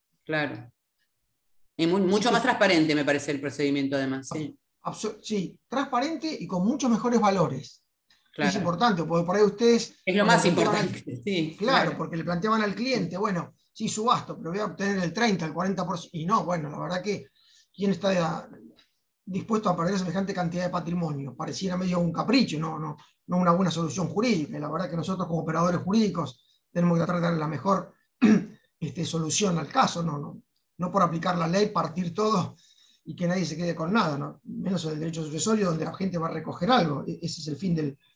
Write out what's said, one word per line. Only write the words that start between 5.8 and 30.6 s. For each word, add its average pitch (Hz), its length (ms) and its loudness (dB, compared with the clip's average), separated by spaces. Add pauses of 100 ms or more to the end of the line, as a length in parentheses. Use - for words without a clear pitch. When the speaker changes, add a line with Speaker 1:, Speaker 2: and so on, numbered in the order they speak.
Speaker 2:
y 175 80 -8
con 180 180 0
muchos 269 240 2
mejores 233 320 4
valores. 190 640 0 (500)
Speaker 1:
Claro. 147 160 2
Speaker 2:
Es 190 60 2
importante, 170 480 2
porque 165 240 0
por 180 80 0
ahí 208 80 6
ustedes 233 600 4
Speaker 1:
Es 185 120 0
lo 208 100 4
Speaker 2:
cuando 233 80 8
Speaker 1:
más 208 80 8
Speaker 2:
planteaban 208 460 4
Speaker 1:
importante, - 340 -8
<laughs> - 20 -20
sí, 170 340 -2
Speaker 2:
Claro, 233 240 2 (100)
Speaker 1:
claro. 135 60 -8
Speaker 2:
porque 165 200 -6
le 160 60 -4
planteaban 190 400 0
al 202 100 -2
cliente, 202 440 -2
bueno, 185 360 -2 (180)
sí, 214 160 -6
subasto, 214 500 0
pero 165 120 -10
voy 185 100 -4
a 208 60 -2
obtener 196 380 -2
el 165 100 -2
treinta, 196 320 2
el 151 80 -6
cuarenta 180 320 -2
por 175 140 -4
ciento. - 180 -14
Y 156 80 -6
no, 196 180 2
bueno, 156 280 -4
la 151 80 -10
verdad 175 220 -4
que, 196 260 -6 (460)
¿quién 196 180 0
está 175 580 0 (760)
dispuesto 208 440 -2
a 165 80 2
perder 185 220 0
semejante 185 340 -2
cantidad 175 320 -2
de 175 60 -2
patrimonio? 160 640 -4
Pareciera 180 420 -6
medio 180 220 0
un 170 120 2
capricho, 160 480 2
no, 160 200 -6
no, 151 180 -8 (300)
no 180 100 0
una 180 140 6
buena 180 200 4
solución 165 380 -2
jurídica. 185 480 0
Y - 20 -6
la 147 120 -6
verdad 175 180 -4
que 170 80 -4
nosotros 180 300 -4
como 165 140 -2
operadores 165 400 0
jurídicos 175 640 0 (280)
tenemos 175 260 4
que 165 80 2
tratar 175 120 0
de 170 100 0
darle 170 120 0
la 151 80 -2
mejor, 180 460 -2 (260)
<clears throat> - 600 4
este, 160 260 -6
solución 165 540 0
al 143 80 -4
caso, 196 340 0
no, 156 160 -4
no, - 240 -12 (380)